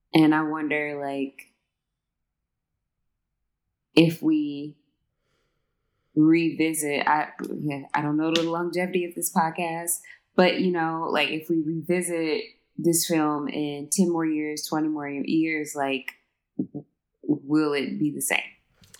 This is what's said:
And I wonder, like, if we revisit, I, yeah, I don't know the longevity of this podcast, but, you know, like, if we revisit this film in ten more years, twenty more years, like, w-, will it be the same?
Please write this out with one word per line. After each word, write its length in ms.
And 200
I 80
wonder, 580
like, 520
if 280
we 540
revisit, 920
I, 220
yeah, 220
I 60
don't 160
know 160
the 100
longevity 640
of 100
this 180
podcast, 680
but, 260
you 120
know, 380
like, 200
if 200
we 100
revisit 840
this 280
film 400
in 420
ten 200
more 140
years, 440
twenty 180
more 220
years, 680
like, 380
w-, 280
will 480
it 260
be 140
the 100
same? 160